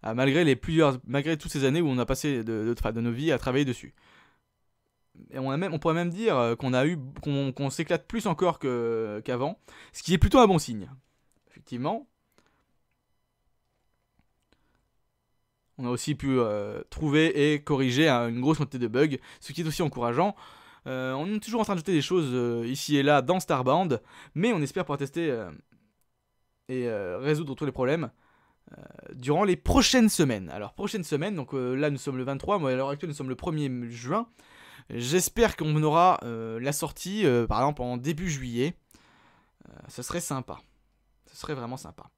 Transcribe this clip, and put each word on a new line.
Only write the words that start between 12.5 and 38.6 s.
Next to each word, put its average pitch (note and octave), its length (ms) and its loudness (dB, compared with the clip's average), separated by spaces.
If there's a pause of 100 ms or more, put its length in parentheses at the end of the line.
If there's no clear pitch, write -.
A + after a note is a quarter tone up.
On C3 80 -10
a A#2+ 60 -2
aussi B2 240 -2
pu, C#3 240 0
euh, G#2 500 -2
trouver D3+ 640 2
et D3 100 -2
corriger, C3+ 460 2
hein, A#2+ 200 2
une A#2 120 -4
grosse D3+ 160 2
quantité C#3+ 220 -6
de A#2+ 100 -2
bugs, C3 300 2 (220)
ce - 120 -16
qui - 80 -10
est E3 60 -4
aussi D#3+ 160 -4
encourageant. C3+ 520 0 (520)
Euh, C3 260 -6
on D3 220 -6
est G#3+ 60 -4
toujours A3 200 -4
en G#3+ 40 2
train G3+ 100 -2
de E3+ 60 -2
jeter F#3+ 120 -2
des D#3 80 4
choses, D#3 320 0
euh, A#2+ 340 0
ici C#3+ 300 0
et C#3 60 4
là C#3+ 180 6
dans E3+ 200 0
Starbound, C#3 600 0 (340)
mais G#3+ 200 2
on D#3+ 80 0
espère E3+ 220 -4
pouvoir C#3+ 140 -4
tester, D3+ 320 -2
euh, A2 200 -4 (1200)
et, B2 160 -2
euh, G2 300 -4
résoudre D3 360 -2
tous D3+ 120 -6
les C3 60 -2
problèmes, C3+ 380 0 (640)
euh, - 100 -20 (320)
durant D3 300 0
les F3+ 120 2
prochaines A3 520 6
semaines. A2+ 420 2
Alors, G2+ 220 -10
prochaine G3 320 -6
semaine, D#3 300 -4
donc, C#3+ 180 -8
euh, B2+ 220 -2
là D3 160 0
nous C#3 80 -4
sommes C3 180 -6
le B2+ 80 -4
vingt-trois, C#3 340 -2
moi C#3+ 120 0
à B2+ 40 2
l'heure C3+ 140 -2
actuelle C#3+ 220 -6
nous D3 60 -8
sommes C3+ 120 -8
le B2+ 80 -4
premier C3+ 540 -4
juin. C3 380 -4 (600)
J'espère E3+ 680 2
qu'on D#3 260 0
aura, E3 400 6
euh, A2+ 360 -8
la C3 140 -2
sortie, F3+ 540 -2
euh, A#2+ 200 4
par G#2 140 0
exemple C#3 220 0
en B2 140 -6
début D#3 340 -4
juillet. C3 440 -2 (920)